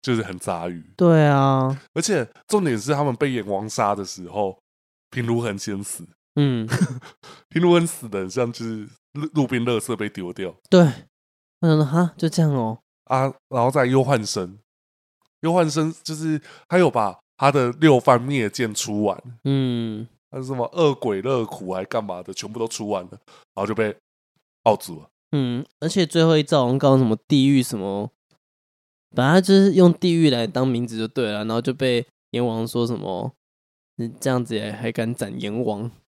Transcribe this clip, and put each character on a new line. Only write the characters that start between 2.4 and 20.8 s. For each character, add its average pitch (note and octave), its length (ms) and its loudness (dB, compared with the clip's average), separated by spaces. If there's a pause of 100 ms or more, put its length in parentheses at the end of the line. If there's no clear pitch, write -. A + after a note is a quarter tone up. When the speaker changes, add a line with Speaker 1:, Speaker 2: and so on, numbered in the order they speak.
Speaker 1:
重 G#3 160 0
点 C3 160 0
是 A#2 140 -4
他 C#3+ 100 0
们 C#3 140 0
被 C#3+ 160 -2
阎 A2+ 120 -4
王 G2+ 240 -6
杀 G#2 260 0
的 G2+ 100 -6
时 F2+ 240 -14
候， G2 280 -4 (540)
平 B2 160 -6
如 A#2 140 0
恒 G#2+ 180 -4
先 G2+ 240 -8
死。 - 240 -12 (300)
Speaker 2:
嗯。 B2 320 0 (380)
Speaker 1:
<laughs> - 420 -20
平 D#3+ 120 -2
如 F3 120 4
恒 E3+ 120 4
死 D3 240 -10
得 G2+ 120 -6
很 F#2 100 -6
像 A#2+ 220 -2
就 A#2 120 -10
是 A2 220 -8 (280)
路， D3 180 -8
路 D3 140 2
边 A#2+ 180 -2
垃 A#2+ 160 0
圾 A#2 160 -6
被 G#2 120 -4
丢 F2+ 240 -10
掉。 F#2 220 -10 (140)
Speaker 2:
对。 F#3 120 8 (800)
我 E3+ 60 0
想 D#3+ 100 4
说， D3+ 80 4
哈， E3 320 0
就 E3 120 -2
这 D#3 120 -2
样 D#3 120 4
哦。 A2+ 260 -4 (260)
Speaker 1:
啊， C3 280 -2 (160)
然 B2 140 0
后 B2+ 80 2
再 C3+ 160 2
忧 C3 180 4
患 B2 200 0
生。 G2 340 -6 (840)
忧 E3 120 0
患 F3 160 4
生 D#3 240 -2 (120)
就 D#3 100 -8
是 D#3 260 -4 (280)
他 F3 100 2
有 F3 100 6
把 G#2+ 300 -2 (200)
他 C#3 120 4
的 C3 300 2
六 D3+ 180 8
番 A#2+ 220 4
灭 B2+ 280 -2
剑 A2 240 -4
出 G#2 300 -4
完。 G2+ 180 -2 (240)
Speaker 2:
嗯。 A#2+ 600 -2 (240)
Speaker 1:
还 C3+ 80 -12
有 C3 60 -10
什 C3+ 100 -8
么 B2 100 -4 (100)
恶 D3+ 200 2